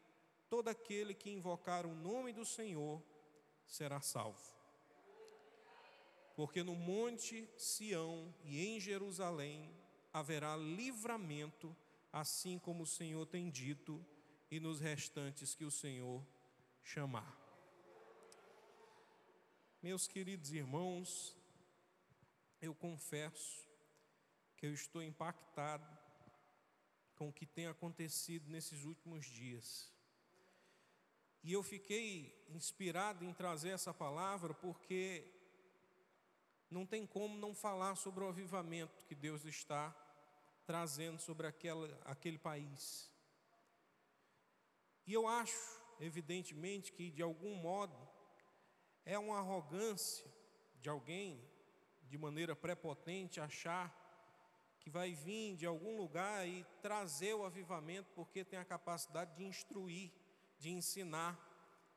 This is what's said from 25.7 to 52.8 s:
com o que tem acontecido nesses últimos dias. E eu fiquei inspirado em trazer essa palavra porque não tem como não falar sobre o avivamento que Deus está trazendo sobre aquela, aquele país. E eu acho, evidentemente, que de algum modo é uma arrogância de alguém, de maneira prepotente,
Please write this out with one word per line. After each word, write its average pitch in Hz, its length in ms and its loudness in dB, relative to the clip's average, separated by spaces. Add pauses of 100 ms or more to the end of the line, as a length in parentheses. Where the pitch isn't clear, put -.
com 151 120 -2
o 143 60 -6
que - 120 -10
tem 170 220 -4
acontecido 165 840 -2
nesses 156 360 -4
últimos 165 400 -6
dias. 123 680 -6 (1500)
E 160 80 0
eu 196 100 6
fiquei 202 720 -2 (160)
inspirado 175 760 2
em 180 80 -4
trazer 175 380 2
essa 180 220 0
palavra 170 600 2
porque 180 760 0 (1400)
não 180 140 0
tem 214 200 -2
como 208 320 0
não 208 160 -2
falar 196 420 4
sobre 190 280 0
o 190 60 4
avivamento 170 760 -2
que - 80 -8
Deus 147 300 -2
está 151 500 0 (720)
trazendo 165 540 2
sobre 160 260 -2
aquela, 160 600 -2
aquele 151 340 -2
país. 147 720 -4 (1900)
E 190 80 -2
eu 226 140 10
acho, 233 520 4 (200)
evidentemente, 170 920 -2
que 175 180 -4
de 147 100 -2
algum 170 340 0
modo 180 400 2 (1080)
é 196 160 2
uma 208 180 2
arrogância 190 880 2 (540)
de 147 100 -2
alguém, 147 540 -2 (640)
de 139 100 -6
maneira 156 380 2
prepotente, 170 840 0